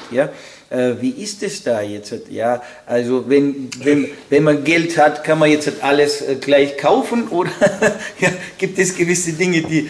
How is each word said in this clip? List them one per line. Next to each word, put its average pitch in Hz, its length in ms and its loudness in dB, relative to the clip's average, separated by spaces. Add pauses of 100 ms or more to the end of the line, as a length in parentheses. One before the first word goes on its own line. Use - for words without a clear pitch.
(100)
ja. 131 180 0 (420)
Äh, 123 300 -2
wie 127 100 -2
ist 202 320 -10
es - 200 -8
da 117 180 -2
jetzt, 104 320 -10 (180)
ja? 113 320 -2 (220)
Also 123 420 0
wenn, 135 440 0 (120)
wenn, 139 260 2 (200)
wenn 147 160 4
man 147 200 2
Geld 165 340 2
hat, 151 260 4
kann 156 140 2
man 156 120 4
jetzt 151 320 0
alles, 147 380 2
äh, 135 180 -4
gleich 139 380 2
kaufen 233 520 2
oder 175 220 -2 (100)
<laughs> 208 600 0
ja, 180 100 2 (280)
gibt - 200 -4
es 185 160 0
gewisse 175 380 0
Dinge, 170 300 0
die, 156 280 -2